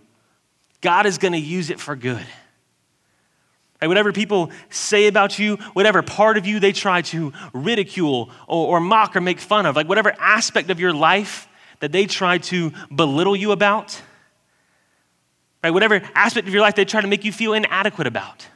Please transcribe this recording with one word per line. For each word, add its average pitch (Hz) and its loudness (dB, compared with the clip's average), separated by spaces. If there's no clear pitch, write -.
God 190 2
is 185 -2
gonna 180 0
use 160 -6
it - -8
for 147 -10
good. 120 -6
Right? 156 -2
Whatever 202 2
people 196 -2
say 208 2
about 202 2
you, 208 0
whatever 190 4
part 214 2
of 196 -2
you 214 -2
they 196 2
try 180 0
to 160 -6
ridicule 147 -2
or, 165 0
or 170 2
mock 202 2
or 190 0
make 180 -2
fun 208 0
of, 143 0
like, 156 -6
whatever 202 2
aspect 202 0
of 170 -4
your 180 0
life 175 0
that 147 -6
they 190 2
try 180 0
to 175 -4
belittle 165 2
you 208 0
about, 202 0
right? 165 0
Whatever 196 4
aspect 214 2
of 190 -4
your 208 4
life 208 4
they 202 4
try 214 -4
to 202 -2
make 196 -2
you 214 -6
feel 220 -2
inadequate 202 -2
about. 113 -8